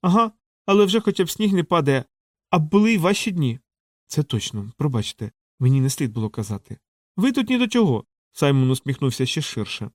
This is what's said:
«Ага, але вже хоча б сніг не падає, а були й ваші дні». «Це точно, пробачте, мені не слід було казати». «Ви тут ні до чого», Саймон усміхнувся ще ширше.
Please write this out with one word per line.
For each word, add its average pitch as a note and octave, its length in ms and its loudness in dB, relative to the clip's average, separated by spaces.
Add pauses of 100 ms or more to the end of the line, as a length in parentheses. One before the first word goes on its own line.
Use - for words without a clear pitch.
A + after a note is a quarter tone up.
«Ага, G#3+ 320 2 (340)
але G3+ 180 6
вже G3+ 160 2
хоча G3 240 0
б E3 60 -6
сніг G#3+ 220 0
не F3+ 120 2
падає, C#3+ 400 2 (460)
а F3+ 80 2
були G3+ 340 4
й A3 60 2
ваші G3 320 0
дні». C#3 300 -2 (460)
«Це - 160 -4
точно, G#2+ 540 -6
пробачте, A#2 560 -4 (260)
мені C3 220 4
не C3+ 100 0
слід C3 220 -4
було G#2+ 180 -4
казати». G#2+ 480 -10 (380)
«Ви A#3+ 160 0
тут A#3+ 180 -2
ні B3+ 80 0
до A#3+ 100 0
чого», F#3+ 360 0 (280)
Саймон C3+ 380 2
усміхнувся C3 560 -2
ще - 160 -4
ширше. - 520 -8